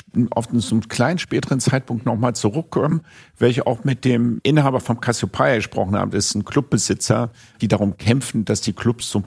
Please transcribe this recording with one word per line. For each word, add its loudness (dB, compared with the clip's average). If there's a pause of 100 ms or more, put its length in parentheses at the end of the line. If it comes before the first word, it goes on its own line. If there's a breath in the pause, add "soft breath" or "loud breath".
sp-, 0
auf -4
einen, 0
so 0
einen 0
kleinen 0
späteren -2
Zeitpunkt 0
nochmal 0
zurückkommen, 0 (360 loud breath)
welche 2
auch -2
mit 0
dem 2
Inhaber 4
vom -2
Cassiopeia 0
gesprochen -2
haben. 0
Das 0
ist -4
ein -4
Clubbesitzer, 0 (300 soft breath)
die 0
darum 0
kämpfen, 0
dass -2
die -2
Clubs -4
zum -2